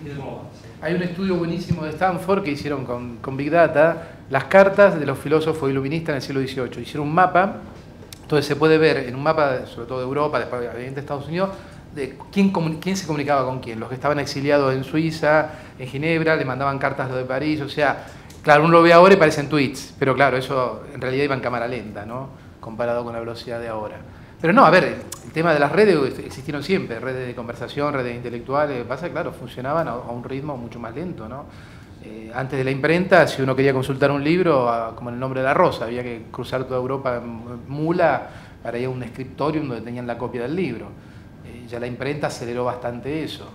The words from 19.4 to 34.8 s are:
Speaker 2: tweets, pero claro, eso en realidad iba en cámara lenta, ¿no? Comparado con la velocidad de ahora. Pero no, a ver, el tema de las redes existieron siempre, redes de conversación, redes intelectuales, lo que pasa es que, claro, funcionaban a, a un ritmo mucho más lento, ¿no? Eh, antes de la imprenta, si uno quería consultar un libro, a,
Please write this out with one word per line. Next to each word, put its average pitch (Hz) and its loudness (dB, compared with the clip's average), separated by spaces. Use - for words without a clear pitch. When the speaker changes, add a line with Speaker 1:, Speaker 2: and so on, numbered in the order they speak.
Speaker 2:
tweets, 139 -2
pero 131 2
claro, 131 4
eso 127 -2
en 131 -10
realidad 131 0
iba 135 0
en 123 -4
cámara 120 -2
lenta, 104 -10
¿no? 127 -10
Comparado 120 -4
con 117 -8
la 117 -8
velocidad 117 -10
de 117 -10
ahora. 107 -8
Pero 165 4
no, 262 10
a - 10
ver, 123 4
el - -16
tema 165 2
de 147 4
las 143 4
redes 165 4
existieron - -8
siempre, 160 -2
redes 127 -6
de 120 -8
conversación, 120 -6
redes 123 -4
intelectuales, 127 -4
lo 120 -6
que 110 -12
pasa 143 -6
es 147 -6
que, - -12
claro, 127 -6
funcionaban 135 -6
a, 117 -6
a 120 -10
un 120 -10
ritmo 135 -8
mucho 120 -12
más 113 -12
lento, 147 -10
¿no? 135 -14
Eh, 110 -16
antes 135 -6
de 131 -2
la 131 0
imprenta, 156 4
si - -2
uno 131 2
quería 135 4
consultar 135 0
un 143 -2
libro, 151 2
a, 113 -2